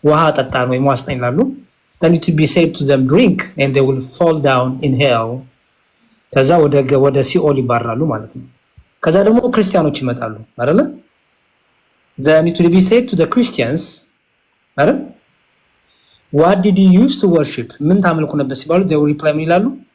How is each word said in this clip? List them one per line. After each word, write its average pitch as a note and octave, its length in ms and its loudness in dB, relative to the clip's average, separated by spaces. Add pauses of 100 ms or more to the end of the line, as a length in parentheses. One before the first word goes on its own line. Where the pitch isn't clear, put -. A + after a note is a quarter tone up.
ውሃ D3+ 200 2 (120)
ጠጣን C3 340 -4
ወይም B2+ 180 -2
ዋስጠን C3+ 280 -2
ይላሉ። B2 240 -4 (640)
Then E3 120 2
it E3 100 0
will D#3+ 140 -2
be D3+ 100 2
said E3 240 0
to - 120 -8
them, C3+ 200 2
"Drink," F3 340 2 (160)
and C3+ 160 -2
they C3+ 140 0
will C3 260 -2
fall E3 300 0
down C3 280 0 (100)
in C3+ 180 -2
hell. A#2+ 340 0 (1040)
ከዛ C3+ 240 2
ወደ D3 240 2
ገ-፣ C3 180 0
ወደ C#3 240 2
ሲኦል D3+ 340 0
ይባራሉ A#2+ 480 -4
ማለት A2 280 -6
ነው። - 120 -18 (560)
ከዛ E3 200 2
ደግሞ A3 180 4 (100)
ክርስቲያኖች F3+ 480 -2
ይመጣሉ A#2+ 360 -6 (200)
አይደለ? D3 260 0 (1400)
Then D#3 260 4
it E3+ 120 0
will E3+ 140 4
be F#3 120 4
said A#3+ 220 4
to A#3 120 -6
the D#3+ 120 2
Christians D3+ 540 -2 (960)
አይደል? F3 200 2 (1400)
"What E3+ 260 4
did F#3+ 180 2
you F#3+ 180 6
used B3 240 2
to G3+ 80 0
worship?" D3+ 420 -2 (120)
ምን E3 180 2
ታመልኩ D#3+ 360 -2
ነበር C3+ 200 -4
ሲባሉ E3 280 0
they D#3 140 0
will D3 120 2
reply D3+ 220 -2
ምን D#3 120 -4
ይላሉ? F3 220 0 (300)